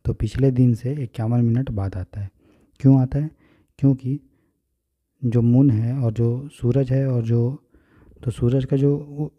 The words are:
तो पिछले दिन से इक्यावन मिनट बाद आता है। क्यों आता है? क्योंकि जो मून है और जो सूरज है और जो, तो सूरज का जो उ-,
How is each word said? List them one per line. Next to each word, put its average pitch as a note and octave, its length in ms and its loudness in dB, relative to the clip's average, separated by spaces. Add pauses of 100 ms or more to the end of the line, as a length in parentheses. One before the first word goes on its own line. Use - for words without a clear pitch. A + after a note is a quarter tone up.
तो A2+ 100 -2
पिछले B2+ 360 0
दिन B2 240 4
से B2 180 -6
इक्यावन A#2+ 480 -2
मिनट A#2+ 300 0
बाद G2 240 -6
आता F#2 240 -10
है। G2 100 -10 (500)
क्यों C3+ 220 6
आता C3 180 -2
है? D3+ 100 -4 (500)
क्योंकि C3+ 400 0 (1040)
जो A#2+ 220 0
मून B2+ 280 4
है A2+ 240 0
और A#2+ 180 -2
जो A#2+ 380 -2
सूरज B2 400 -2
है C3+ 160 0
और B2 160 0
जो, A#2 440 -2 (560)
तो A#2 80 -4
सूरज B2+ 340 0
का C#3 120 0
जो C#3+ 200 2
उ-, D3 420 -10